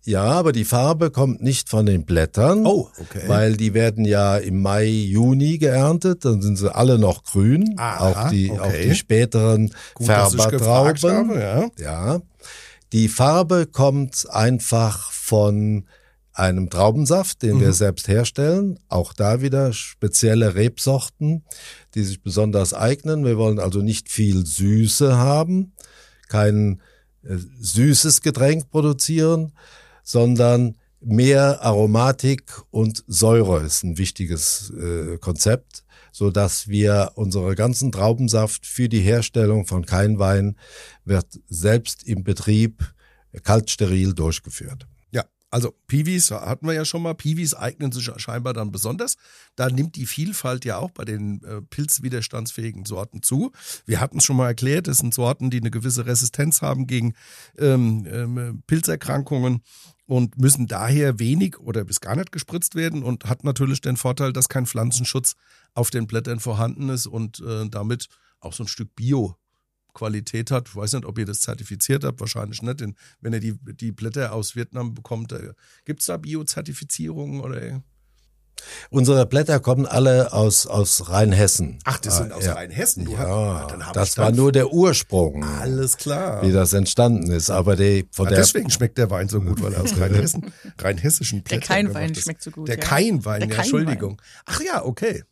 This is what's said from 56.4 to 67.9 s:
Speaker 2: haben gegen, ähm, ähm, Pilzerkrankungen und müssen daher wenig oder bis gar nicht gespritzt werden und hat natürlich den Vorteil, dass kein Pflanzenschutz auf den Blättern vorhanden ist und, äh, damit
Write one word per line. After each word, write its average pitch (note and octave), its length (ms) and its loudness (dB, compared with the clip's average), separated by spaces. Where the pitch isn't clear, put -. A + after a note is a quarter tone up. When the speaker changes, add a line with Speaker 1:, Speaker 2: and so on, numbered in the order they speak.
Speaker 2:
haben C3+ 280 -4
gegen, A#2+ 260 -2
ähm, B2 540 2
ähm, A#2+ 560 -8
Pilzerkrankungen C#3+ 960 -2
und B2 320 0
müssen C3 280 4
daher A#2+ 540 0
wenig D#3 400 0
oder A2 240 -6
bis - 160 -6
gar A2 160 -4
nicht F3+ 160 -6
gespritzt - 420 -6
werden D#3+ 300 -4
und A#2+ 220 -6
hat C3 180 -6
natürlich C3+ 360 -2
den B2+ 160 -4
Vorteil, C3 360 -4
dass C3 160 -2
kein B2+ 180 -4
Pflanzenschutz B2 680 -4
auf A#2+ 160 -2
den A2+ 180 -6
Blättern A#2 320 -6
vorhanden A#2+ 480 -4
ist B2+ 180 -6
und, A2+ 340 -8
äh, A2 280 -8
damit A2 400 -6